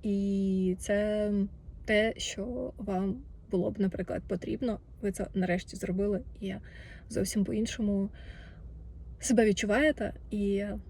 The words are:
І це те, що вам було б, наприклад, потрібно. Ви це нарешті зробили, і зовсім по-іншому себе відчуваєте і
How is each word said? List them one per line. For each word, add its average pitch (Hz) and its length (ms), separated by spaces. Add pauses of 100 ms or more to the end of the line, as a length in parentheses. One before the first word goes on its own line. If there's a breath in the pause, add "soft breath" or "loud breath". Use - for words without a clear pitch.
І 196 760
це 208 520 (540)
те, 220 320
що 247 600
вам 196 460 (280)
було 196 200
б, - 80
наприклад, 185 480
потрібно. 220 520 (220)
Ви 202 100
це - 220
нарешті 180 420
зробили, 190 460 (200)
і 190 120 (560 loud breath)
зовсім 196 360
по-іншому 208 640 (1080 loud breath)
себе 226 260
відчуваєте 214 680 (180)
і 202 320 (260)